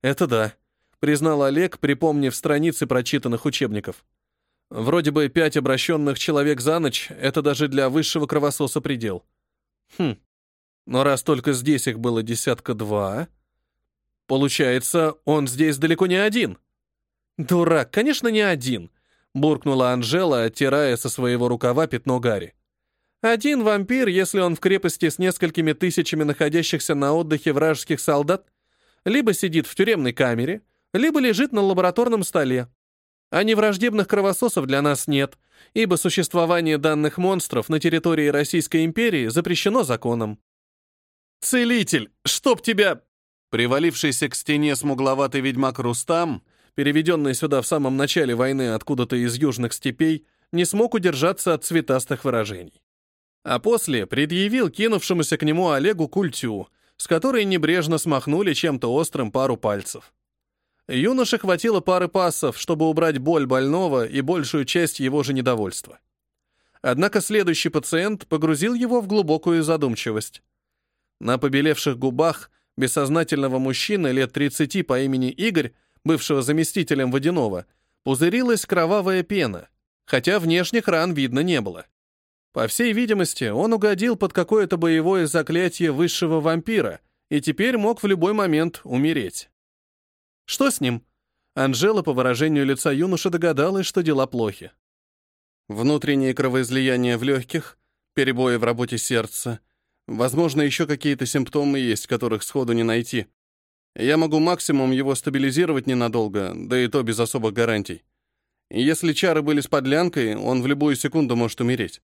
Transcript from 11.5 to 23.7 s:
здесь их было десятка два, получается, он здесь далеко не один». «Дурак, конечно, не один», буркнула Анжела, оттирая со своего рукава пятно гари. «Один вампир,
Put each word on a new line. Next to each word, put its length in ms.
здесь 340
их 120
было 220
десятка 540
два, 520
получается, 880
он 220
здесь 300
далеко 280
не 120
один». 420
«Дурак, 540
конечно, 360
не 140
один», 500
буркнула 580
Анжела, 520
оттирая 540
со 120
своего 380
рукава 400
пятно 320
гари. 340
«Один 420
вампир, 440